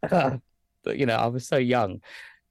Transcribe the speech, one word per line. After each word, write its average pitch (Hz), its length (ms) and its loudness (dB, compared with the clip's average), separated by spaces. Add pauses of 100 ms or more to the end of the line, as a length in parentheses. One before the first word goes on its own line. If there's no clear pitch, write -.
<laughs> 135 380 2 (440)
you - 200 0
know, 117 100 2
I 113 120 2
was 123 200 -6
so 156 100 0
young 120 440 0 (500)